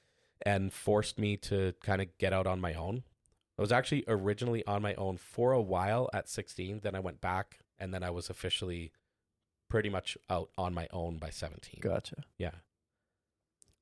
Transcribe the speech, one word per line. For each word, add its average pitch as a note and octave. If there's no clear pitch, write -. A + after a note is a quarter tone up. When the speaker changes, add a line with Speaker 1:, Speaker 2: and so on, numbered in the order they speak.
Speaker 1:
and G2
forced -
me G#2
to F#2+
kinda F#2+
get F#2+
out F#2+
on F#2
my E2
own. F#2
I -
was G#2
actually C3
originally G#2+
on G#2
my G#2
own F#2+
for B2
a B2+
while G2+
at G2+
sixteen. G2+
Then G2+
I F#2+
went F#2
back, F#2
and F#2+
then F2+
I F2+
was F2
officially F2
pretty G#2+
much F#2+
out F2
on F2+
my E2+
own E2+
by D#2
seventeen. -
Speaker 2:
Gotcha. -
Speaker 1:
Yeah. F2